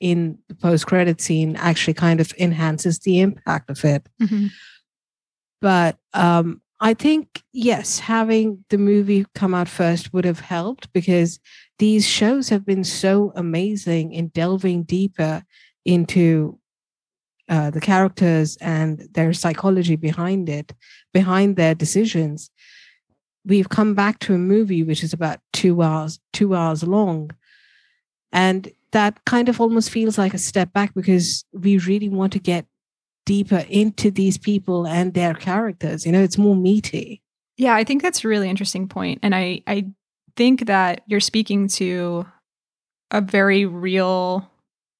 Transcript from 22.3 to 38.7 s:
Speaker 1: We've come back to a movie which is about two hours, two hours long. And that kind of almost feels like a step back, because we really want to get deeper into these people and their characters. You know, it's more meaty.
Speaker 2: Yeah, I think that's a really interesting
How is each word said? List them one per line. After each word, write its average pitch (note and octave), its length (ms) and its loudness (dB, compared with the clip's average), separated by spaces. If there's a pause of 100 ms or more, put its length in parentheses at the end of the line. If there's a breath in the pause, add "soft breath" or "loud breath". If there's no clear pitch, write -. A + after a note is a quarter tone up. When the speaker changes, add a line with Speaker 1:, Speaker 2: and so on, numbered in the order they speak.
Speaker 1:
We've F#3+ 240 0
come G#3+ 260 2
back G3+ 260 0
to G3+ 140 0
a F3+ 40 0
movie F#3+ 440 0
which D#3+ 220 -4
is D#3+ 80 -6
about E3 260 -6 (140)
two F3 280 2
hours, D#3 380 -2 (140)
two F#3+ 240 0
hours D#3+ 260 -2
long. E3+ 480 0 (1000 soft breath)
And F#3+ 360 2 (220)
that G#3 340 0
kind B3 240 2
of A#3+ 120 -2
almost A3+ 300 2
feels A3 280 -2
like F#3+ 160 0
a F3+ 40 -6
step F3+ 340 -2
back, G3+ 220 -2
because F#3 580 0
we G3 260 2
really G3+ 300 -2
want F#3+ 240 -2
to G3 80 -4
get F3 260 -4 (580)
deeper G3+ 440 0
into G#3 420 2
these F#3+ 260 2
people F#3+ 480 -2
and F3 300 -2
their F3 200 0
characters. F3+ 680 -6
You E3 60 -2
know, F#3 120 4
it's F#3 160 0
more G3+ 180 6
meaty. F#3+ 680 0 (340)
Speaker 2:
Yeah, A#3+ 180 2
I A3 100 2
think C#4 180 -2
that's F4 220 -2
a A3+ 40 -2
really G#3 220 0
interesting F#3+ 380 -6